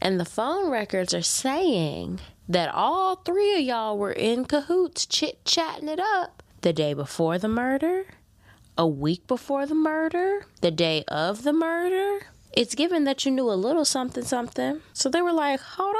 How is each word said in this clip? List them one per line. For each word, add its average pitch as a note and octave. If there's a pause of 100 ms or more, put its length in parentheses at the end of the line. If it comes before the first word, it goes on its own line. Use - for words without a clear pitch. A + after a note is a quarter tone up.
And F#3
the E3+
phone D#4
records G3
are F3
saying F#3 (300)
that E3+
all F4+
three G4
of F4
y'all A3+
were G3+
in A#3
cahoots, E4
chit-chatting -
it D#4
up F#4+ (200)
the E3+
day D3+
before D#3+
the G3
murder, C4+ (680)
a E3+
week D3+
before C#4
the D4+
murder, D#4+ (160)
the F3
day D#3+
of F#3
the D4
murder. F4+ (280)
It's -
given D#4
that C4+
you C#4
knew B3+
a -
little A#3+
something, B3+
something. B3+ (120)
So -
they E4
were F4
like, C#4+
"Hold G4